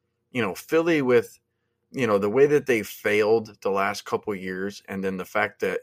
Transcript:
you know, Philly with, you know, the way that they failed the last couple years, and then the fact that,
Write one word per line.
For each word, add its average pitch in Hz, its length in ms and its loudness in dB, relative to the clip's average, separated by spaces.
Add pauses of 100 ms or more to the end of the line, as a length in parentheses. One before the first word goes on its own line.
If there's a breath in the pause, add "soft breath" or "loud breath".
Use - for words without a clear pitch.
(300)
you 127 100 -4
know, 98 140 -2
Philly 165 480 0
with, 123 360 2 (520)
you 135 160 -2
know, 107 120 4
the 104 120 0
way 135 160 4
that 147 200 2
they 113 160 2
failed 107 760 0
the 107 100 -2
last 98 340 -2
couple 110 300 -4
years, 95 540 -8
and 98 160 -6
then 95 140 -4
the 90 60 -8
fact 104 360 -4
that, 92 220 -2